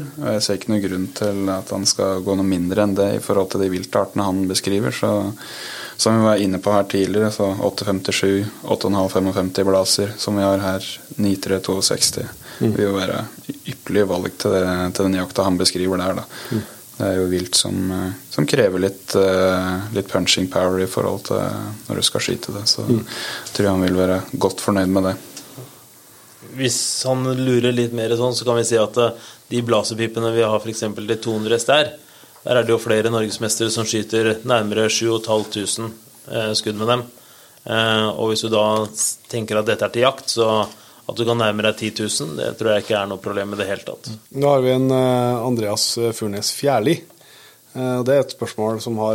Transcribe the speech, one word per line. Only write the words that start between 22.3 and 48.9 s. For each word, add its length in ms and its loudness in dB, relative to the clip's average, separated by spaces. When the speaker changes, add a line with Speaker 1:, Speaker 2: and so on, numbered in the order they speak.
Speaker 1:
det, 140 -8
så 180 0
Speaker 2:
Mm. 200 2
Speaker 1:
tror 100 2
jeg 20 4
han 160 4
vil 120 4
være 280 2
godt 220 0
fornøyd 280 2
med 160 4
det. 120 0
Speaker 3:
Hvis 480 -2
han 200 0
lurer 500 2
litt 180 0
mer 180 -2
sånn, 240 2
så 100 -4
kan 120 2
vi 80 2
si 120 2
at, 220 2
eh, 120 4
de 120 0
blaserpipene 720 0
vi 80 4
har 160 2
for 100 -6
eksempel 380 -6
til 120 0
to 140 -4
hundre 220 0
S 100 0
der, 280 2
der 120 2
er 60 6
det 80 -2
jo 80 4
flere 320 2
norgesmestere 600 -2
som 140 -2
skyter 600 0
nærmere 460 2
sju 240 0
og 80 -2
et 60 -6
halvt 240 0
tusen, 400 -4
eh, 240 -2
skudd 220 -2
med 120 -4
dem. 140 2
Eh, 420 2
og 120 0
hvis 120 -2
du 80 -4
da 360 2
s-, 320 -6
tenker 300 -4
at 80 0
dette 160 0
er 60 2
til 140 0
jakt, 260 2
så 380 2
at 80 -8
du 80 -2
kan 140 2
nærme 240 2
deg 140 2
ti 140 -4
tusen, 460 -4
det 220 -4
tror 160 2
jeg 100 0
ikke 180 0
er 40 -2
noe 120 -6
problem 340 -4
i 40 -6
det 120 -2
hele 160 -6
tatt. 240 -12
Speaker 2:
Nå 140 0
har 140 6
vi 80 4
en, 200 2
eh, 560 2
Andreas, 520 -2
eh, 140 0
Furnes 380 -4
Fjærli. 500 2
Eh, 220 -2
og 80 -2
det 80 6
er 60 6
et 180 -2
spørsmål 440 -2
som 160 -4